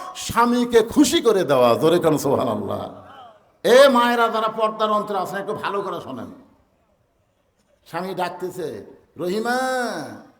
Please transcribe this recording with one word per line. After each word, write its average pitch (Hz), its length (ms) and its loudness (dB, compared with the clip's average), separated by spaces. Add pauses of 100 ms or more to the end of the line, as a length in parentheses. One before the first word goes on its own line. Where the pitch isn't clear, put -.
(160)
স্বামীকে 240 680 2
খুশি 277 400 2
করে 196 220 4
দেওয়া।" 123 320 4
জোরে 165 240 4
কান 156 180 2
সুবহানাল্লাহ। 107 720 -2 (760)
এ 262 260 8
মায়েরা, 240 400 2
যারা 220 180 -2
পর্দার 214 440 -2
অন্তরে 202 260 -2
আছেন, 185 200 -6
একটু 185 160 -6
ভালো 190 280 -6
করে 175 200 -8
শোনেন। 110 300 -14 (1600)
স্বামী 180 280 -8
ডাকতেছে, 175 680 -8 (320)
"রহিমা," 220 400 -2 (840)